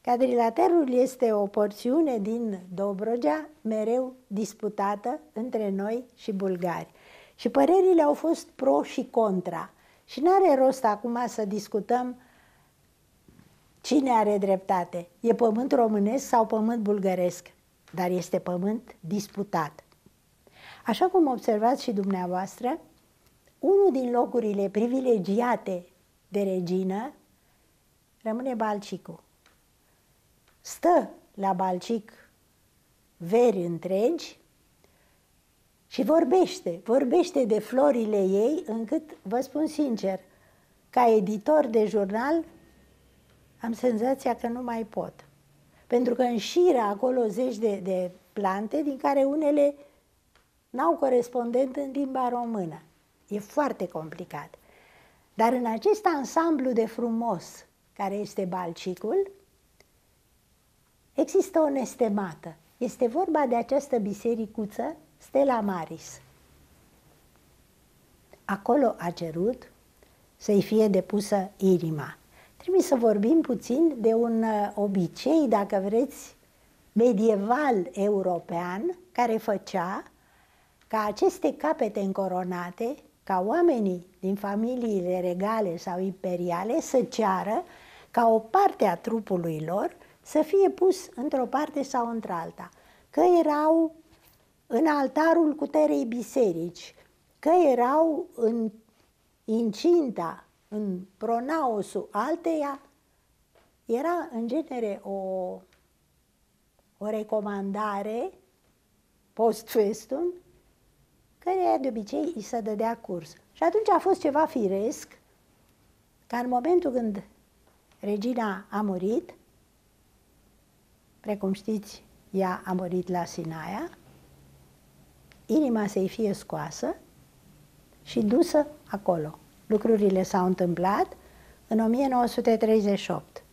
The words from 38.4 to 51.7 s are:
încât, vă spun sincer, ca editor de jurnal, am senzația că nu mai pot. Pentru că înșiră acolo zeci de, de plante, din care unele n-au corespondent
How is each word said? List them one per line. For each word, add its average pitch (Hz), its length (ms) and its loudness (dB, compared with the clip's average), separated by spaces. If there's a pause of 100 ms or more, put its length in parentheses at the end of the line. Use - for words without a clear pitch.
încât, 226 360 -4 (200)
vă 226 180 -2
spun 294 260 -2
sincer, 226 540 -2 (680)
ca 240 200 4
editor 220 560 4
de 220 200 2
jurnal, 220 580 0 (1160)
am 233 100 -4
senzația 240 640 0
că 240 120 -6
nu 240 140 -6
mai 233 220 -6
pot. 196 280 -8 (720)
Pentru 240 280 2
că 247 80 0
înșiră 254 560 4
acolo 233 480 0
zeci 226 300 -2
de, 208 200 0
de 185 340 -2 (220)
plante, 208 500 -2
din 277 140 -4
care 277 280 2
unele 285 500 2 (960)
n-au 302 260 0
corespondent 247 800 0